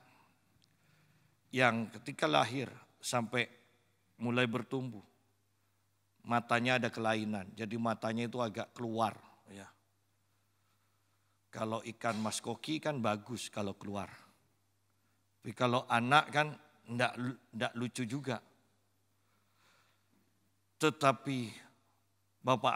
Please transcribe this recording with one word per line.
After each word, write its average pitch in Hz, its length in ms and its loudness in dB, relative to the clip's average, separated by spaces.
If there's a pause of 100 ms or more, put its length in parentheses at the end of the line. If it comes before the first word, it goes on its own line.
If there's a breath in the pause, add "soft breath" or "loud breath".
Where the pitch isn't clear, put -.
(1500)
yang 117 400 4
ketika 147 380 -2
lahir 131 400 2 (320)
sampai 120 420 0 (800)
mulai 120 260 2
bertumbuh, 117 540 -4 (1200)
matanya 120 560 4
ada 120 80 2
kelainan. 107 640 0
Jadi 113 240 -6
matanya 113 480 0
itu 120 160 -4
agak 113 320 -4
keluar. 113 400 0 (400)
Ya. 98 160 -16 (1800)
Kalau 110 320 -2
ikan 113 320 -2
mas 107 240 -2
koki 151 400 -6
kan 147 240 -2
bagus 107 480 -4
kalau 101 240 -4
keluar. 98 320 -8 (1300)
Tapi 113 100 -8
kalau 123 400 2
anak 123 400 6
kan 147 240 0 (320)
ndak, 120 240 0 (400)
ndak 117 240 -2
lucu 120 320 -4
juga. 127 320 -6 (2500)
Tetapi 135 720 2 (880)
Bapak 127 360 4